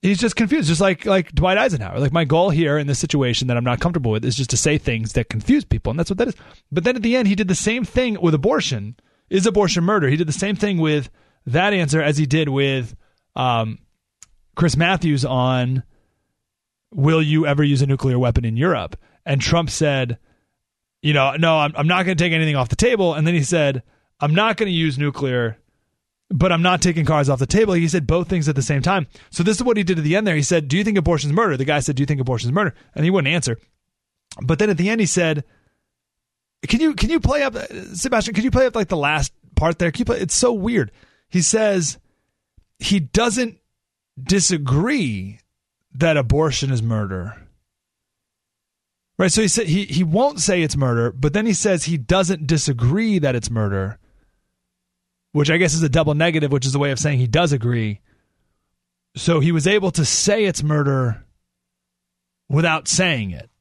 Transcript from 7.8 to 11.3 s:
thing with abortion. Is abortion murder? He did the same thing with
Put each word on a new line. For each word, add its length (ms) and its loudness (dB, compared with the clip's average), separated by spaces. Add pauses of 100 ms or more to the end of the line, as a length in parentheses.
thing 340 -2
with 140 2
abortion. 640 -2 (320)
Is 200 0
abortion 360 2
murder? 240 2
He 100 2
did 100 -2
the 40 -4
same 240 -4
thing 220 -2
with 320 0 (380)